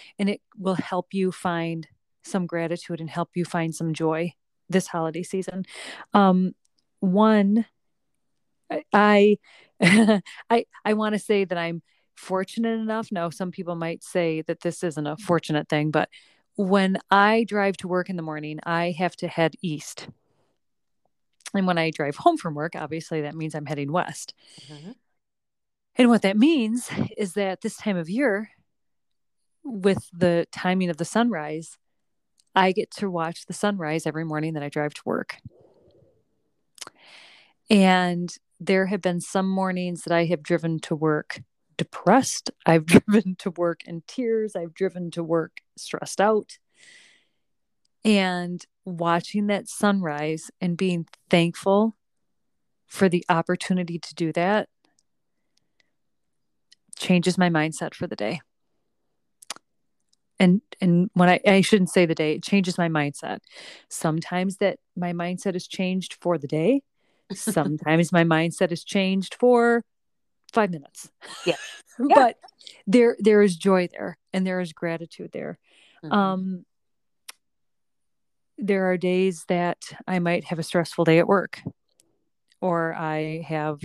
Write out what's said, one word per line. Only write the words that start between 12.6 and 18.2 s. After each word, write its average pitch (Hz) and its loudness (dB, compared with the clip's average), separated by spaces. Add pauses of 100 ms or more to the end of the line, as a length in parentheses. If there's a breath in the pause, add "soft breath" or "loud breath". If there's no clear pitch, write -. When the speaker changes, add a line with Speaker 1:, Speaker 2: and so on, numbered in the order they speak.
Speaker 1:
enough. 220 -6
Now, 170 -4
some 185 -8
people 175 -8
might 165 -8
say 165 -2
that 160 -8
this 170 -6
isn't 151 -4
a 151 -6
fortunate 156 -2
thing, 151 0
but 151 0 (460 soft breath)
when 190 2 (120)
I 214 6
drive 196 0
to 190 -10
work 180 -2
in 190 -6
the 170 -6